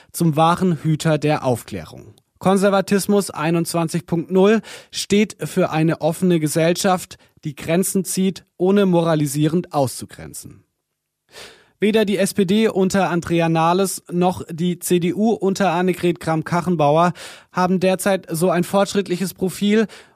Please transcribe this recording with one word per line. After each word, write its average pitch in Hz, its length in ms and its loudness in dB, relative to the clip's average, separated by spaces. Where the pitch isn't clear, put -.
zum 160 240 0
wahren 170 480 2
Hüter 156 340 0
der 147 260 0
Aufklärung.“ 101 720 -6
Konservatismus 196 920 2
einundzwanzig 165 760 -2
Punkt 170 240 -2
null 196 300 4
steht - 480 0
für - 300 -2
eine 160 300 0
offene 170 380 0
Gesellschaft, 170 800 0
die 147 120 -8
Grenzen 180 480 -2
zieht, 190 400 -2
ohne 196 300 2
moralisierend 156 840 0
auszugrenzen. - 880 -6
Weder 214 260 2
die 196 120 -2
S 196 180 0
P 202 100 0
D 214 240 2
unter 185 420 0
Andrea 170 380 0
Nahles 170 600 0
noch 175 400 -2
die 175 300 -4
C 180 220 0
D 175 140 -2
U 220 160 0
unter 190 420 0
Annegret 175 480 0
Kramp-Karrenbauer 160 920 2
haben 185 300 0
derzeit 185 500 0
so 170 200 0
ein 170 120 2
fortschrittliches 190 720 -2
Profil 202 540 0